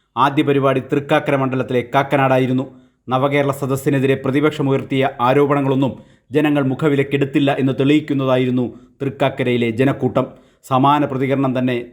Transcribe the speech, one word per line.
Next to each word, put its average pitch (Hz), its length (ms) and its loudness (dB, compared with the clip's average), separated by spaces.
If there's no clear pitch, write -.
ആദ്യ 143 240 0
പരിപാടി 135 420 2
തൃക്കാക്കര 143 540 0
മണ്ഡലത്തിലെ 127 380 -2
കാക്കനാടായിരുന്നു. 131 720 0
നവകേരള 139 480 0
സദസ്സിനെതിരെ 135 640 0
പ്രതിപക്ഷമുയർത്തിയ 135 840 0
ആരോപണങ്ങളൊന്നും 135 680 2
ജനങ്ങൾ 147 260 2
മുഖവിലക്കെടുത്തില്ല 139 760 0
എന്ന് 131 180 0
തെളിയിക്കുന്നതായിരുന്നു 131 840 2
തൃക്കാക്കരയിലെ 131 680 -2
ജനക്കൂട്ടം. 131 460 0
സമാന 139 400 4
പ്രതികരണം 135 480 -2
തന്നെ 127 200 0